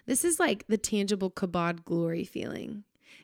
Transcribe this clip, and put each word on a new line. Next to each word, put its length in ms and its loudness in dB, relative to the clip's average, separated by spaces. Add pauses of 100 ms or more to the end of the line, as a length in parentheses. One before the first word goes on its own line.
This 180 0
is 160 2
like 280 2
the 100 2
tangible 520 0
kabod 540 -2
glory 400 0
feeling. 600 -8 (400)